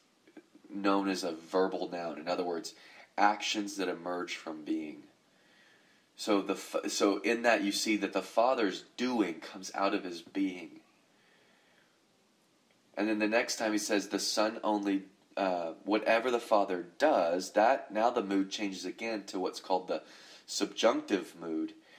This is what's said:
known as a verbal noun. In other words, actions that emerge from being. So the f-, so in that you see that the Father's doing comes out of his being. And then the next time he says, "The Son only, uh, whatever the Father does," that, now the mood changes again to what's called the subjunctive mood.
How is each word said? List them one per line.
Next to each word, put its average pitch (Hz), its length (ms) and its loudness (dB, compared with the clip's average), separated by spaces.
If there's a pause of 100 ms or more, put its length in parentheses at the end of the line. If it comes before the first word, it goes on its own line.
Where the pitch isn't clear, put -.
(720)
known 98 360 2
as 92 160 -2
a 85 80 -4
verbal 90 580 0
noun. 85 260 -6
In 78 120 -8
other 87 160 0
words, 82 280 -6 (440)
actions 101 580 2
that 92 140 -2
emerge 87 480 -6
from 78 260 -10
being. 76 400 -6 (1120)
So 101 260 2
the 95 120 -2
f-, - 360 -6
so 101 280 2
in 117 240 0
that 113 200 4
you 101 120 0
see 107 240 0
that 95 160 -2
the 95 80 0
Father's 113 640 2 (100)
doing 117 460 0
comes - 340 -12
out 98 180 0
of 95 120 -2
his 87 160 -10
being. 90 580 -4 (2250)
And 104 140 0
then 107 100 0
the 107 80 2
next 117 300 0
time 110 160 0
he 107 40 2
says, 101 300 0
"The 101 100 -2
Son 110 460 0
only, 101 400 2 (320)
uh, 87 380 0 (100)
whatever 113 480 2
the 120 80 2
Father 98 460 2 (120)
does," 92 540 2
that, 113 400 4
now 107 180 2
the 120 140 0
mood 98 260 0
changes 95 360 -6
again 107 400 -6
to 95 160 -6
what's 78 180 -4
called - 300 -2
the 80 140 -4 (420)
subjunctive 110 920 0
mood. 80 360 -4 (260)